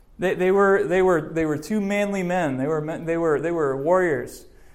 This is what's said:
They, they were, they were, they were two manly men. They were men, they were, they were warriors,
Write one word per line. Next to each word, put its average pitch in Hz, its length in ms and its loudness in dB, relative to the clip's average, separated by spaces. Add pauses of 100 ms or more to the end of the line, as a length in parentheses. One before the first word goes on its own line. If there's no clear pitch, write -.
(200)
They, 185 140 0
they 185 180 2
were, 196 320 4
they 180 200 2
were, 180 180 4
they 160 240 -4
were 151 140 -2
two 214 200 -4
manly 202 440 -2
men. 175 340 -2
They 131 80 -2
were 156 160 -2
men, 160 240 -8
they 165 120 -2
were, 160 220 0
they 165 120 -2
were 147 260 0
warriors, 147 720 0 (280)